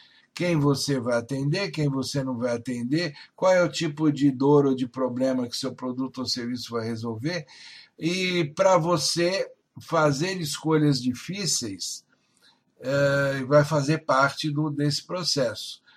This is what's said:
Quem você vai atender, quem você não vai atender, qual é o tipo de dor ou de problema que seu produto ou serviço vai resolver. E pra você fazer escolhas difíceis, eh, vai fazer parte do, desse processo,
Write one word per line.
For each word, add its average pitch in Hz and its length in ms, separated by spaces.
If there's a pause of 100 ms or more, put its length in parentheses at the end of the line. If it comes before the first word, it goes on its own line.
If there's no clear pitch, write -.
(320)
Quem 175 240
você 143 420
vai 120 200
atender, 139 520
quem 151 200
você 135 340
não 127 140
vai 120 180
atender, 131 580 (220)
qual 185 160
é 180 100
o 165 60
tipo 156 420
de 139 200
dor 139 340
ou 135 100
de 127 120
problema 127 600
que - 80
seu 120 180
produto 127 440
ou 127 80
serviço 120 440
vai 117 160
resolver. 117 600 (520)
E 175 460 (120)
pra 190 220
você 170 720 (280)
fazer 156 640
escolhas 151 640
difíceis, 123 1000 (800)
eh, 139 600
vai 147 180
fazer 147 360
parte 139 520
do, 151 200
desse 143 360
processo, 143 760 (140)